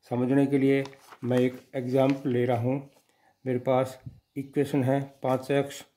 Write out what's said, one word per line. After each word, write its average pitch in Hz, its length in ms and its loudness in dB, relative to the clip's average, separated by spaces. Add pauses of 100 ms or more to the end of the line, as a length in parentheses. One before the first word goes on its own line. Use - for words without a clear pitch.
(100)
समझने 127 360 2
के 139 120 0
लिए 135 260 2 (400)
मैं 123 140 2
एक 123 220 0 (140)
example 131 560 0
ले 123 140 2
रहा 123 160 0
हूँ। 135 300 -4 (540)
मेरे 127 140 -2
पास 131 400 0 (380)
equation 139 480 -2
है 135 160 2 (220)
पाँच 131 280 -2
एक्स 143 340 -2 (120)